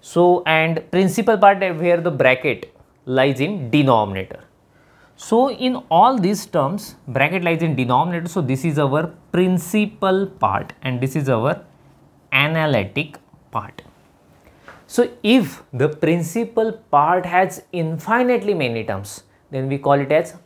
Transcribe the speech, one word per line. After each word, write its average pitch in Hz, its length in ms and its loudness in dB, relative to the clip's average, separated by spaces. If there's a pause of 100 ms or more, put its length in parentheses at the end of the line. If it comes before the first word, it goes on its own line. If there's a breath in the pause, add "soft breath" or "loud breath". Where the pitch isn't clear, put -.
So, 175 440 2
and 160 460 0
principal 196 460 0
part 196 220 6
where 175 420 0
the 170 100 -2
bracket 131 640 0 (300)
lies 131 340 0
in 151 300 -4
denominator. 107 720 0 (720 soft breath)
So 247 360 0
in 254 240 -2 (160)
all 233 260 4
these 202 300 -2
terms, 160 480 -4 (120)
bracket 151 360 2
lies 170 180 -2
in 160 140 -2
denominator. 147 520 0
So 170 140 -4
this 131 240 -4
is 156 140 -2
our 147 340 0 (180)
principal 190 960 0
part 104 560 -4
and 127 180 -4
this 131 160 -4
is 139 140 -2
our 120 340 0 (680)
analytic 143 880 -2 (320)
part. 117 320 -10 (1040 loud breath)
So 240 220 0 (120)
if 214 500 2
the 127 160 0
principal 175 840 -2 (180)
part 165 360 2
has 185 460 0
infinitely 202 840 -2
many 117 280 -2
terms, 101 400 -8 (280 soft breath)
then 135 180 -6
we 139 80 -4
call 139 160 2
it 143 180 0
as - 240 0 (100)